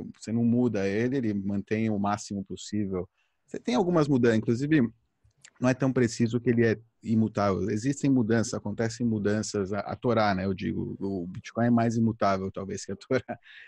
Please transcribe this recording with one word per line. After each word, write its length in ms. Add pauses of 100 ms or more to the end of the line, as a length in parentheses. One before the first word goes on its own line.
(180)
você 140
não 140
muda 420
ele, 300
ele 160
mantém 560
o 100
máximo 460
possível. 640 (360)
Você 140
tem 160
algumas 320
mudanças, 300
inclusive 520 (680)
não 80
é 60
tão 180
preciso 480
que 100
ele 160
é 140 (220)
imutável. 680
Existem 400
mudanças, 440
acontecem 520
mudanças, 680
a, 60
a 160
Torá, 380
né, 120
eu 80
digo, 480
o 260
Bitcoin 400
é 20
mais 280
imutável 520
talvez 360
que 80
a 20
Torá. 420 (300)